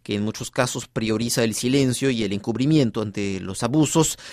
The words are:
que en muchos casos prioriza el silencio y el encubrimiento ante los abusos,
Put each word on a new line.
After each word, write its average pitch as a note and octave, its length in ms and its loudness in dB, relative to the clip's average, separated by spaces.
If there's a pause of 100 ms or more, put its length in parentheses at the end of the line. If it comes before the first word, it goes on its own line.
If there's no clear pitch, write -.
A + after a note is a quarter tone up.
que G#2+ 140 -4
en G#2 80 0
muchos G#2+ 260 -6
casos B2 380 -2
prioriza A2+ 560 0
el A2+ 100 2
silencio C3 560 2
y A#2 140 0
el G2 100 -2
encubrimiento A#2 680 2
ante G2+ 360 -4
los F#2 220 -8
abusos, D3+ 560 2 (160)